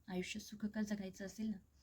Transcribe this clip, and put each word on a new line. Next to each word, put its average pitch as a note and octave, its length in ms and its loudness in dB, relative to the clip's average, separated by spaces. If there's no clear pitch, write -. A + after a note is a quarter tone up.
आयुष्य F#3 320 0
सुखकर G#3+ 420 0
जगायचं G3+ 440 0
असेल A3 200 -2
ना, G#3 100 2